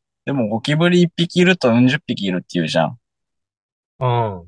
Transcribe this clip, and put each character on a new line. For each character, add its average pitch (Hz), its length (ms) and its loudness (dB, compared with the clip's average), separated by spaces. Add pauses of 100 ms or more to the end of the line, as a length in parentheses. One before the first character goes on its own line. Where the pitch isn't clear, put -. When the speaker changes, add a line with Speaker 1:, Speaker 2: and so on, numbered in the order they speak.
(240)
Speaker 1:
で 139 80 -6
も 123 160 -2
ゴ 113 140 -4
キ 147 140 -2
ブ 170 120 2
リ 180 140 4
一 170 120 0
匹 170 260 -2
い 180 40 4
る 180 140 2
と - 100 0
う 117 100 4
ん 127 100 6
十 131 180 -2
匹 113 180 -6
い 95 60 -4
る 90 80 -4
っ - 20 -8
て - 120 -12
言 87 100 -2
う 80 60 -2
じ 80 100 -2
ゃ 80 80 2
ん。 120 120 -8 (1000)
Speaker 2:
う 131 80 -4
ん、 110 420 -2